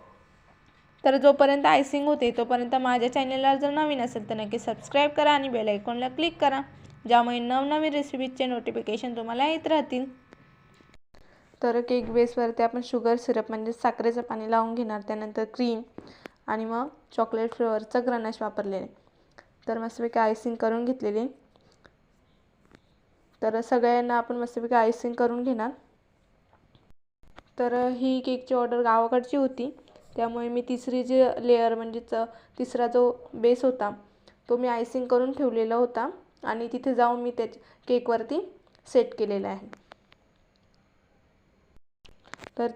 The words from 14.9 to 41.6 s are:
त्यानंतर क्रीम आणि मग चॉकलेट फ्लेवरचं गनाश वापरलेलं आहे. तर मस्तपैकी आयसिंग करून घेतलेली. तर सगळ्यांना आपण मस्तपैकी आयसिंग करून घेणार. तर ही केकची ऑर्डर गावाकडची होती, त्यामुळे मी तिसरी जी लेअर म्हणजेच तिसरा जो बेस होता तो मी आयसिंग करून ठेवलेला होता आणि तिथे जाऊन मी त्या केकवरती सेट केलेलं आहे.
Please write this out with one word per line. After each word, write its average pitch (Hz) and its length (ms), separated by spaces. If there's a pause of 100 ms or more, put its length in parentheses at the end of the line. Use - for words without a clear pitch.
त्यानंतर 214 440
क्रीम 226 360 (680)
आणि 220 180
मग 233 240 (280)
चॉकलेट 226 360
फ्लेवरचं 220 540
गनाश 226 360
वापरलेलं 202 340
आहे. 185 100 (840)
तर 226 100
मस्तपैकी 233 400
आयसिंग 226 360
करून 226 300
घेतलेली. 233 420 (2250)
तर 220 180
सगळ्यांना 240 540
आपण 240 220
मस्तपैकी 240 380
आयसिंग 240 400
करून 240 280
घेणार. 247 280 (1900)
तर 247 300
ही 254 320
केकची 254 340
ऑर्डर 240 280
गावाकडची 240 540
होती, 262 400 (400)
त्यामुळे 233 320
मी 240 200
तिसरी 254 340
जी 254 220 (180)
लेअर 233 320
म्हणजेच 226 400 (440)
तिसरा 247 280
जो 247 480
बेस 240 300
होता 254 260 (580)
तो 240 80
मी 247 120
आयसिंग 240 380
करून 254 260
ठेवलेला 226 420
होता 240 360 (340)
आणि 233 280
तिथे 262 220
जाऊन 240 260
मी 240 100
त्या 233 160 (420)
केकवरती 240 640 (340)
सेट 247 280
केलेलं 202 340
आहे. 196 180 (3000)